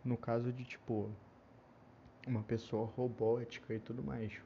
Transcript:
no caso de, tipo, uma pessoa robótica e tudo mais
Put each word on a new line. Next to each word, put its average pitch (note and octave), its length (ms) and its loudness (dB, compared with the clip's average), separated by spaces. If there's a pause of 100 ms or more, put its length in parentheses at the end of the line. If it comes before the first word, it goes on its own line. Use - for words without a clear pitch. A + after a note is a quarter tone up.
no B2 120 2
caso A#2+ 360 2
de, B2 120 -6
tipo, G#2+ 440 -2 (1160)
uma A#2 160 2
pessoa A2+ 420 0
robótica A#2 880 2
e A2+ 60 2
tudo A#2 240 -4
mais A#2+ 300 -2 (140)